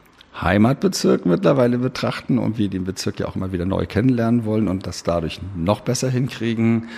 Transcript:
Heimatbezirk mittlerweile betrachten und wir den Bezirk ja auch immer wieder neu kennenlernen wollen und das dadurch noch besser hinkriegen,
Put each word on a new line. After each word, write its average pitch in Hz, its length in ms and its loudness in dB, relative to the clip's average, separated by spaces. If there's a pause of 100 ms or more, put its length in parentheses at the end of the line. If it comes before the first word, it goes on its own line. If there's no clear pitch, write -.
(400)
Heimatbezirk 135 840 2
mittlerweile 135 500 4
betrachten 123 640 -2
und 110 180 -2
wir 101 120 0
den 95 160 -4
Bezirk 95 340 -6
ja - 80 -4
auch - 80 -8
immer 95 160 -4
wieder 87 160 -2
neu 90 200 0
kennenlernen 117 580 2
wollen 107 240 0
und 92 180 -2
das 87 160 -10
dadurch 85 380 -2 (160)
noch 87 240 0
besser 123 280 -2
hinkriegen, 117 880 0